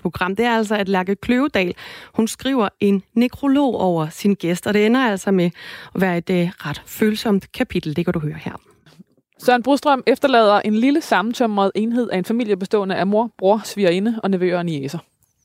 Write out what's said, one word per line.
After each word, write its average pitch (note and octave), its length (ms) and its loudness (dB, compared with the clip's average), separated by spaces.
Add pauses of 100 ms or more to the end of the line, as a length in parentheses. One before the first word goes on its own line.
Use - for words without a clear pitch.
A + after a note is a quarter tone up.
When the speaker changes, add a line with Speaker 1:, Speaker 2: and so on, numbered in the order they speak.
Speaker 1:
program, F#3 340 -4
det A3+ 100 0
er A#3 120 2
altså, A3 180 0
at G3+ 140 -2
Lærke F#3+ 260 0
Kløvedal, A#3+ 600 0 (380)
hun A3+ 140 0
skriver B3 420 -2 (100)
en G3+ 240 2 (100)
nekrolog C4+ 640 0
over E3 340 0
sin G3+ 240 -2
gæst, F3 340 -4
og G3+ 60 0
det G#3 120 2
ender A#3 140 4
altså G#3 320 -2
med F3+ 180 2 (460)
at F3+ 60 -4
være F3+ 160 0
et, E3+ 120 -6
øh, F3 280 0
ret - 280 -10
følsomt G#3+ 640 -2
kapitel. F3 440 -4
Det E3+ 100 -2
kan F3 80 -2
du E3+ 60 -4
høre D3+ 180 -6
her. - 160 -12 (840)
Speaker 2:
Søren B3 240 2
Brostrøm C4 440 2
efterlader A#3 520 4
en G#3+ 160 0
lille C#4 260 2
sammentømret G#3 760 0
enhed A#3 340 -2
af - 80 -2
en F3+ 80 -2
familie A3 320 -2
bestående F#3+ 380 -2
af F3+ 120 0
mor, G#3+ 300 0
bror, G3+ 280 2
svigerinde G3+ 580 0
og G3 80 0
nevøer F3+ 260 0
og F3 80 -4
niecer. D3+ 340 -6 (460)